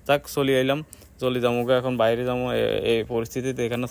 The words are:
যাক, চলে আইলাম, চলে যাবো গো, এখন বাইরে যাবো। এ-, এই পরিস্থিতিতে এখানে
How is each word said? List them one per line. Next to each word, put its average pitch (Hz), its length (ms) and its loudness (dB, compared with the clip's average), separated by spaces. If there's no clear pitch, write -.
যাক, 143 280 0
চলে 135 220 2
আইলাম, 135 280 0
চলে 127 200 0
যাবো 120 240 2
গো, 127 80 2
এখন 127 240 2
বাইরে 117 280 2
যাবো। 123 280 -2
এ-, 110 300 0
এই 113 220 2
পরিস্থিতিতে 123 600 -4
এখানে 120 240 -4